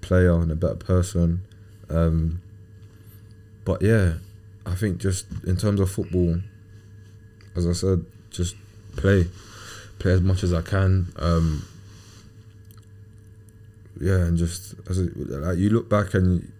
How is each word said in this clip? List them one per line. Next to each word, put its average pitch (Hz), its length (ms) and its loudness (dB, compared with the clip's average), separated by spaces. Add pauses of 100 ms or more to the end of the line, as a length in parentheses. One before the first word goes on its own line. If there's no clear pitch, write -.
player 90 380 4
and 82 120 0
a 78 40 -2
better 85 200 -2
person. 87 640 0 (480)
Um, 82 500 0 (1300)
but - 160 0
yeah, 101 320 4 (520)
I 90 100 -4
think 92 240 -2
just 95 260 -2 (200)
in 92 120 0
terms 101 220 0
of 95 120 2
football, 87 480 0 (1160)
as 87 120 0
I 87 60 0
said, 90 320 0 (240)
just 87 260 -4 (400)
play, 95 320 4 (680)
play - 140 0
as 92 100 4
much 92 220 0
as 87 100 0
I 82 80 0
can. 95 560 0
Um, 82 480 0 (2250)
yeah, 92 200 0
and 85 180 2
just 85 380 -4 (140)
as 92 100 -2
a, 90 160 0
like, 80 420 -6
you 101 140 2
look 113 180 0
back 101 240 0
and 92 460 2